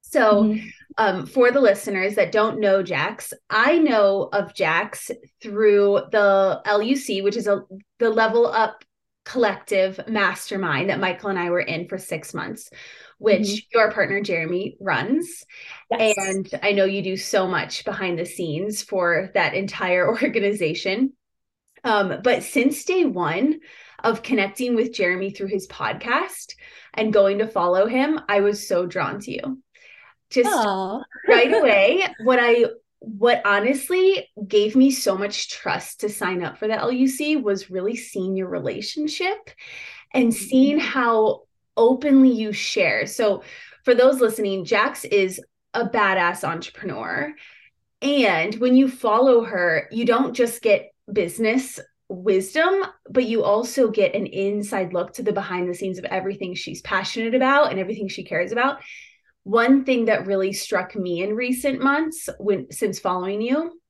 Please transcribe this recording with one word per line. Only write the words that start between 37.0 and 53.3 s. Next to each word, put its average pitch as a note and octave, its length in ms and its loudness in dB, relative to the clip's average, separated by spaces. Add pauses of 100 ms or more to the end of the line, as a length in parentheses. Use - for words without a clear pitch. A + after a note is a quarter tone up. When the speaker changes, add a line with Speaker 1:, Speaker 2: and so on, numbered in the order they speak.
Speaker 1:
C D4 280 -2
was G#3 340 -2
really F#3 260 -4
seeing F#3+ 400 -6
your F#3+ 140 -4
relationship D4+ 880 -6 (760)
and B3 180 2
Speaker 2:
Mm-hmm. A3+ 200 -2
Speaker 1:
seeing C#4+ 300 4
how A#3 600 2 (360)
openly C4 540 6
you A3 200 -2
share. D#3+ 540 0
So G#3 380 0 (400)
for B3 100 4
those C4 260 6
listening, G#3+ 460 0
Jax A3+ 400 -2
is F#3+ 340 0 (360)
a A#3 120 -2
badass F#3 560 0
entrepreneur. E3+ 880 -8 (680)
And G#3+ 540 0
when B3 200 2
you C4+ 140 6
follow A#3+ 540 4
her, F3 480 -2
you A3+ 140 -4
don't A#3+ 280 2
just A#3 300 -2
get G#3 280 2 (200)
business G#3+ 680 -2 (300)
wisdom, G3+ 720 0 (240)
but B3+ 180 0
you A3 180 0